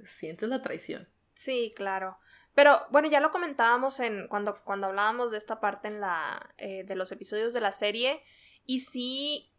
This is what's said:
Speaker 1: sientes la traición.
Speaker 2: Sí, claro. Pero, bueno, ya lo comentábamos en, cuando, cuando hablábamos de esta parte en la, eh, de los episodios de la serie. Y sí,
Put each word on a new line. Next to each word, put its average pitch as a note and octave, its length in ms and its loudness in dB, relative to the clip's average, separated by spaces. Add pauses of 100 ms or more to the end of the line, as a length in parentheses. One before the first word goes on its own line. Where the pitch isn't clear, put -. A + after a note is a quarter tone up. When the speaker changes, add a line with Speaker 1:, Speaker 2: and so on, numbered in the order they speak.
Speaker 1:
sientes E3+ 440 -8
la C4 140 -4
traición. - 440 -10 (280)
Speaker 2:
Sí, A#3+ 420 -4
claro. F#3+ 420 -6 (360)
Pero, C#4+ 260 10 (100)
bueno, D4+ 200 6
ya C#4+ 100 6
lo D#4 100 2
comentábamos C4+ 680 2
en, G#3+ 280 -4
cuando, G#3 360 -4
cuando G3 220 -4
hablábamos A3 460 0
de G#3+ 60 -6
esta G#3+ 220 -8
parte G3+ 280 -4
en G#3+ 120 -8
la, E3 560 -4
eh, F#3+ 280 -10
de F#3+ 120 -8
los F#3 160 -4
episodios A3 400 -4
de A#3+ 80 -2
la G3 120 2
serie. A#3 500 -2 (420)
Y B3+ 160 -2
sí, C4 800 -4